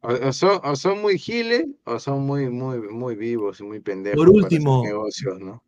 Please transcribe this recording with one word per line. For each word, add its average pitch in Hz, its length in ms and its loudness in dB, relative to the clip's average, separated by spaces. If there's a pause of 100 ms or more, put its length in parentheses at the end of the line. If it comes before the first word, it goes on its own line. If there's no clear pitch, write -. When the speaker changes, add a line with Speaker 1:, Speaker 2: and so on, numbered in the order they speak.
Speaker 1:
O, - 120 -10
o 127 200 0
son, 185 320 2
o 143 120 -2
son 196 260 -2
muy 202 160 2
giles, 233 480 0 (180)
o 113 140 -6
son 139 260 -4
muy, 139 240 -2
muy, 127 300 -6 (100)
muy 117 280 -6
vivos 107 440 -4
y 101 40 -14
muy 104 160 -12
pendejos 98 360 -4
Speaker 2:
Por 160 120 8
Speaker 1:
para 196 180 8
hacer - 60 -2
Speaker 2:
último, 143 320 2
Speaker 1:
negocios, 104 560 -6
¿no? 98 280 -14